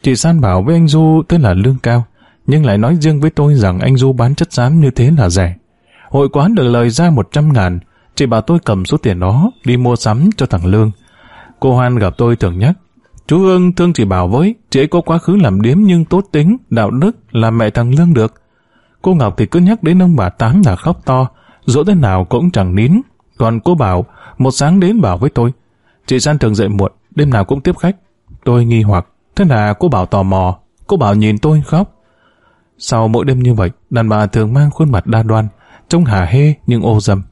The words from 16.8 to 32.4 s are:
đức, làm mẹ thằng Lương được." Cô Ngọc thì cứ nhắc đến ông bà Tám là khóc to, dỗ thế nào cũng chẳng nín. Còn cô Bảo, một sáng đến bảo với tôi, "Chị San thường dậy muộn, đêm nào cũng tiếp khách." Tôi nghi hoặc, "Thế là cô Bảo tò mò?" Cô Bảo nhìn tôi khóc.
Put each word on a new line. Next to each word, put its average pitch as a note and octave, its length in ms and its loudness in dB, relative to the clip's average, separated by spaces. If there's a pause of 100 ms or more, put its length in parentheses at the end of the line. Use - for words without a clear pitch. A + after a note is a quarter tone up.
đức, D#3+ 260 -2 (140)
làm A2+ 260 0
mẹ A2 120 0
thằng A#2+ 260 -2
Lương E3+ 180 2
được." A2+ 200 0 (680)
Cô F#3 120 0
Ngọc A#2+ 240 0
thì A2 80 0
cứ E3 140 -2
nhắc G3+ 240 0
đến F3+ 180 2
ông F3 140 2
bà F#2+ 140 0
Tám B2+ 360 0
là F#2+ 100 0
khóc - 300 -6
to, B2+ 220 -2 (380)
dỗ C#3+ 180 0
thế G3+ 120 0
nào F#2 300 0
cũng E3 260 -2
chẳng F#2 240 -2
nín. D3 260 2 (360)
Còn A#2 220 -2
cô F3 160 0
Bảo, F#2 300 -2 (320)
một B2+ 140 0
sáng D#3+ 280 0
đến G3 220 0
bảo F#2 160 0
với A#2 120 -2
tôi, A#2+ 240 -2 (520)
"Chị B2+ 140 -2
San D3+ 180 0
thường G#2+ 180 0
dậy G#2 140 -2
muộn, G2 220 -2 (240)
đêm D3 140 0
nào G#2+ 160 0
cũng C#3 160 -4
tiếp F3 160 -2
khách." F3+ 180 -2 (480)
Tôi A#2+ 220 2
nghi A#2 160 2
hoặc, G#2 240 0 (300)
"Thế G3+ 100 0
là G#2+ 280 0
cô F3+ 140 -2
Bảo G2 180 0
tò G2 180 -2
mò?" F#2+ 360 -2 (280)
Cô G3+ 100 0
Bảo G#2 180 0
nhìn G#2+ 220 0
tôi D3+ 280 0
khóc. - 360 -4 (760)